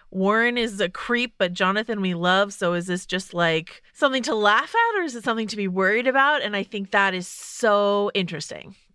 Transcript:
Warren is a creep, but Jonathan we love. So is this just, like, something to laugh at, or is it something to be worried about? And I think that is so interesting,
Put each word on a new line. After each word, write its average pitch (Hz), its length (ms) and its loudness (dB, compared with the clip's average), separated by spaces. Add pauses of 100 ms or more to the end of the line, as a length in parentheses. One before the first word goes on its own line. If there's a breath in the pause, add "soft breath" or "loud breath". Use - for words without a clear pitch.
(100)
Warren 220 460 2
is 220 240 -2
a 185 80 0
creep, 240 500 -4
but 180 140 0
Jonathan 202 480 0
we 185 140 0
love. 185 380 2
So 175 220 0
is 175 120 -4
this 185 200 -4
just, - 280 -6
like, 165 480 0 (100)
something 262 320 0
to 285 100 -2
laugh 214 400 2
at, 453 260 2
or - 20 0
is 262 140 -6
it 220 80 -12
something 226 240 -2
to 208 80 -10
be 202 100 -2
worried 190 400 0
about? 269 360 2
And 208 120 -4
I 196 80 -2
think 196 300 -8
that 196 200 4
is 180 140 -4
so 202 880 0
interesting, 170 600 -6 (180)